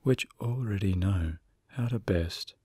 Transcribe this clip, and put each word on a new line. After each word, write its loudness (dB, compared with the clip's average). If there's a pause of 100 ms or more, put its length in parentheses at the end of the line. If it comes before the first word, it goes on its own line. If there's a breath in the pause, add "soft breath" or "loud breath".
which 2 (140)
already 0
know 2 (380)
how -2
to 0
best -2